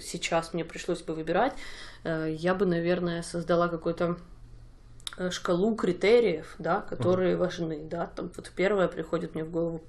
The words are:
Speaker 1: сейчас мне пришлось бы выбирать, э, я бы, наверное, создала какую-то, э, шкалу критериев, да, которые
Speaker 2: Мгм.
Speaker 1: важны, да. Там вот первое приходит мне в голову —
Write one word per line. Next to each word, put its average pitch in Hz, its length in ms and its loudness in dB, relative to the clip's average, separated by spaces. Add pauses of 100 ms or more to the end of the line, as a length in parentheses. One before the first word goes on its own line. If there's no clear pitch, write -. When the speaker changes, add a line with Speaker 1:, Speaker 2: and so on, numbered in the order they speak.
Speaker 1:
сейчас - 520 -2
мне 165 100 -2
пришлось - 400 -4
бы 165 100 -4
выбирать, 165 380 2 (540)
э, 160 340 -2
я 175 160 2
бы, 190 100 2
наверное, 170 560 2
создала 170 460 2
какую-то, 170 480 0 (1040)
э, 180 120 -2
шкалу 185 460 2
критериев, 190 840 4
да, 175 220 2 (100)
которые 180 460 4
Speaker 2:
Мгм. 170 80 2
Speaker 1:
важны, 165 360 -2 (120)
да. 170 140 -2 (100)
Там 175 220 -6
вот - 180 -10
первое 190 320 4
приходит 165 480 -4
мне 156 80 -4
в 160 80 -8
голову — 165 260 -2 (120)